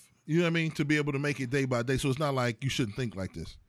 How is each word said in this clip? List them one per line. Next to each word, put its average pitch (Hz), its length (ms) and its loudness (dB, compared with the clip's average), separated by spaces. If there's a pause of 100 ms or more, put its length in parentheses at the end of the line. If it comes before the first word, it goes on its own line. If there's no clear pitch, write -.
(280)
You 156 100 2
know 175 60 4
what 170 60 2
I - 20 2
mean? 160 200 0
To 151 140 0
be 151 120 4
able 147 160 0
to 135 60 -2
make 147 200 -2
it 127 100 -4
day 135 160 2
by 127 160 0
day. 131 160 0
So 139 120 0
it's 131 100 0
not 143 160 0
like 120 280 0
you 135 60 0
shouldn't 110 260 0
think 117 200 -4
like 92 180 -6
this. - 240 -10 (120)